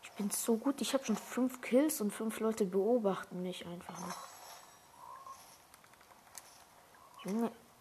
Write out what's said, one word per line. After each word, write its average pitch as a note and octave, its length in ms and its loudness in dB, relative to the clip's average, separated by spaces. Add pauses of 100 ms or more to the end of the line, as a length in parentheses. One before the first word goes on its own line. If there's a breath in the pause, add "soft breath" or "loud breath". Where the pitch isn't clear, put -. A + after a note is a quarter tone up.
ich - 100 -14
bin G3+ 180 0
so - 240 2
gut. C4+ 240 0
Ich A3+ 140 0
hab C4+ 120 2
schon G#3 120 2
fünf - 420 0
Kills D4 400 4
und G#3 120 0
fünf A3 280 -4
Leute A3 240 2
beobachten F#3+ 760 2
mich F3+ 240 -6
einfach F3 340 -10
noch. F3+ 160 -8 (3000)
Junge, G#3+ 280 0 (300)